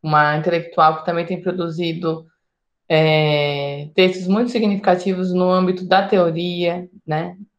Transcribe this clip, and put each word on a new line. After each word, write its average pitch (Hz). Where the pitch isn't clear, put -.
uma 151
intelectual 165
que -
também 170
tem 175
produzido, 170
é, 147
textos 185
muito 220
significativos 190
no 185
âmbito 185
da 190
teoria, 175
né? 170